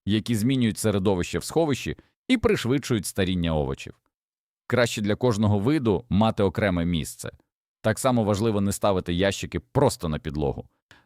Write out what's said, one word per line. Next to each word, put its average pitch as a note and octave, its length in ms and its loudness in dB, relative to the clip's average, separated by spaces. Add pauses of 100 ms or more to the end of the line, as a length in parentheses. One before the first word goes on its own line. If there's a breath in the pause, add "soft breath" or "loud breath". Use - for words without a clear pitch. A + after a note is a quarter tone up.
які G#2+ 300 0
змінюють A#2 420 0
середовище F#2+ 640 0
в - 40 -8
сховищі C#3+ 540 -2 (300 soft breath)
і B3+ 100 2
пришвидшують C3 680 -2
старіння F2 500 -2
овочів. C#2 440 -4 (680)
Краще A#2+ 340 0
для G#2 140 0
кожного G#2 440 2
виду A2+ 500 0
мати G#2+ 340 2
окреме F#2 420 0
місце. E2 460 -4 (500)
Так A2 180 0
само B2 240 2
важливо G#2 380 0
не G2 100 0
ставити F#2+ 420 0
ящики F#2 460 -2
просто B2 500 0
на D2+ 100 -2
підлогу. C#2+ 480 -4 (380 soft breath)